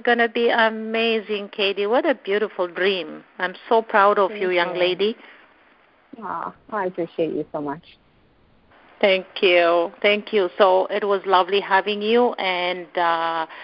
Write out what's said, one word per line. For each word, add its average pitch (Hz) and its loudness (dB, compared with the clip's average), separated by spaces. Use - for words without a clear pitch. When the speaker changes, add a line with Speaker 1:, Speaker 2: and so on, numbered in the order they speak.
Speaker 1:
gonna 233 2
be 233 0
amazing, 220 -2
Katie. 202 -2
What 262 0
a 294 2
beautiful 196 -2
dream. 170 -4
I'm 180 -6
so 226 4
proud 208 4
of 190 2
Speaker 2:
Thank 208 -10
Speaker 1:
you, 185 0
young 175 0
Speaker 2:
you. 180 -4
Speaker 1:
lady. 185 0
Speaker 2:
Aw, 175 -10
I 202 -4
appreciate 170 -4
you 156 -4
so 156 -8
much. 147 -8
Speaker 1:
Thank 190 2
you. 175 4
Thank 208 0
you. 196 2
So 190 4
it 208 -4
was 196 0
lovely 185 2
having 196 0
you, 233 2
and, 180 -4
uh, 165 0